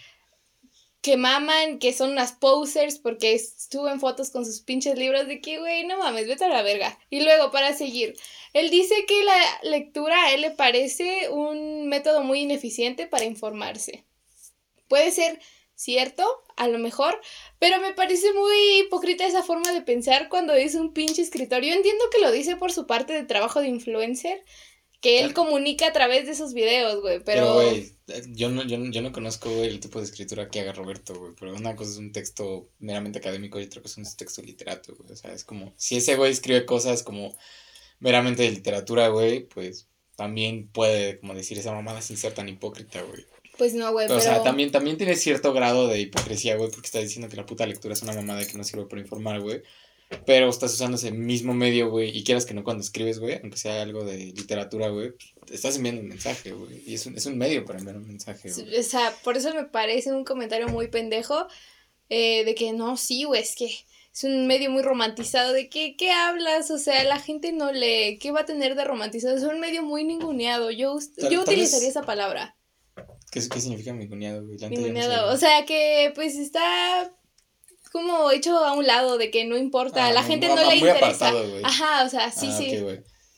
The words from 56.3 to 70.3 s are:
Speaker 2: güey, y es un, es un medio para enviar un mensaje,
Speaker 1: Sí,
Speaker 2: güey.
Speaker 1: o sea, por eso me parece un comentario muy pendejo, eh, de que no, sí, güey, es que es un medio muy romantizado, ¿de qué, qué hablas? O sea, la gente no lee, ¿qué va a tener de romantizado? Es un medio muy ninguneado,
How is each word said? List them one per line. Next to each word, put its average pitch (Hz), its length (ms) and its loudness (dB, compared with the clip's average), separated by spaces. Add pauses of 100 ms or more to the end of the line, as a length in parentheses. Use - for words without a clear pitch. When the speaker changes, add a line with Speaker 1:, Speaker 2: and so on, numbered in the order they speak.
Speaker 2:
güey, 101 320 -16
y 113 120 -12
es 107 100 -8
un, 127 100 -14
es 110 120 -6
un 135 100 -8
medio 127 260 -2
para 95 140 -12
enviar 98 200 -12
un 107 100 -16
mensaje, 101 420 -16
Speaker 1:
Sí, 202 140 -10
Speaker 2:
güey. 214 160 -2
Speaker 1:
o 233 40 0
sea, 240 300 -2 (100)
por 247 140 -2
eso 294 160 -2
me 294 120 -6
parece 233 460 -2
un 269 140 -4
comentario 233 420 -4
muy 233 200 -4
pendejo, 233 580 -2 (640)
eh, 226 340 2
de 220 120 0
que 226 180 -2
no, 233 240 -4
sí, 262 280 -4
güey, 247 180 0
es - 120 -6
que 240 120 -4
es - 560 -14
un 262 240 0
medio 269 240 2
muy 262 100 2
romantizado, 247 720 0
¿de 262 160 0
qué, 302 260 -6
qué 359 160 0
hablas? 339 600 0
O 294 80 -2
sea, 269 240 2
la 277 160 2
gente 302 320 -6
no 294 200 -2
lee, 226 480 0
¿qué 285 120 -6
va 302 100 0
a 302 40 -2
tener 285 280 -2
de 277 120 -2
romantizado? 233 520 -2
Es 262 60 -2
un 302 160 -2
medio 330 240 -4
muy 302 220 -4
ninguneado, 240 680 -2